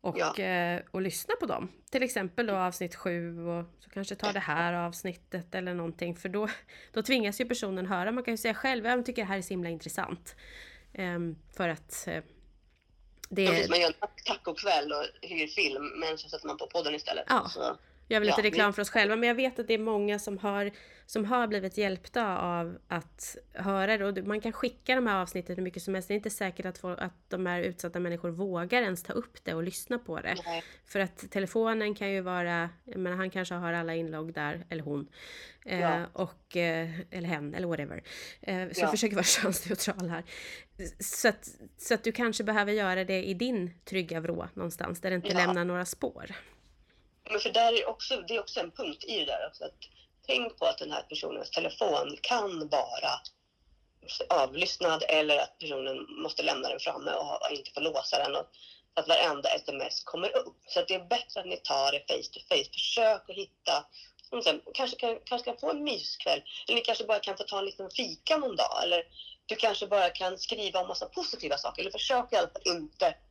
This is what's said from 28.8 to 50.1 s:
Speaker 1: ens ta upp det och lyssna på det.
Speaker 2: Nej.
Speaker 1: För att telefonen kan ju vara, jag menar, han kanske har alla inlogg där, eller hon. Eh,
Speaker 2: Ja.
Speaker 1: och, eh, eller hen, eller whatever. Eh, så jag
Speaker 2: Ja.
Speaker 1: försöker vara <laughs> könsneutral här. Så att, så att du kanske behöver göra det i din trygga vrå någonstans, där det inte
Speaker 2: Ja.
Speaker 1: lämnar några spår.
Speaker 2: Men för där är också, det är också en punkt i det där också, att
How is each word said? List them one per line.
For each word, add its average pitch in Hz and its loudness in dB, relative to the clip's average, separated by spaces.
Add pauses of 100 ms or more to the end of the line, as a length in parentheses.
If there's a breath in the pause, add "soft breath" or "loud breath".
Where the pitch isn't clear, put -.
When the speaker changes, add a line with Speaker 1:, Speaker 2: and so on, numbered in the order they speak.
Speaker 1:
ens 185 0
ta - -8
upp - -6
det 170 -2
och 165 -2
lyssna 185 -4
på 180 -6
det. - -2
Speaker 2:
Nej. 165 -4 (220 loud breath)
Speaker 1:
För - -2
att 190 -4
telefonen 214 0
kan 202 -2
ju 196 0
vara, 175 0 (160)
jag 240 -10
menar, 180 -2
han 190 -2
kanske 180 -4
har 175 -2
alla 165 -2
inlogg 165 -4
där, 156 -4
eller 160 -6
hon. 143 -4 (580 loud breath)
Eh, 185 -2
Speaker 2:
Ja. 170 4
Speaker 1:
och, - -6
eh, 165 0 (200)
eller 175 -6
hen, 147 -4
eller 180 -4
whatever. 151 -4 (400 loud breath)
Eh, 185 -2
så 180 -2
jag - 4
Speaker 2:
Ja. - 4
Speaker 1:
försöker 214 2
vara 180 2
<laughs> - 6
könsneutral 185 -2
här. 170 -6 (760 loud breath)
Så - 2
att, 208 0 (300)
så - 2
att 220 -2
du 226 2
kanske 226 0
behöver 208 2
göra 190 2
det 185 0
i 196 0
din 185 0 (100)
trygga 170 -2
vrå 165 -2
någonstans, 175 -4
där 190 0
det 185 2
inte 175 -2
Speaker 2:
Ja. 180 2 (120)
Speaker 1:
lämnar 180 4
några 180 0
spår. - -6 (960 loud breath)
Speaker 2:
Men 208 2
för 220 0
där 233 8 (100)
är - 0
också, - -4
det 233 0
är 214 0
också - -6
en - -4
punkt - -8
i 226 -4
det 160 -2
där 135 -4
också, - -12
att 147 -10 (520 soft breath)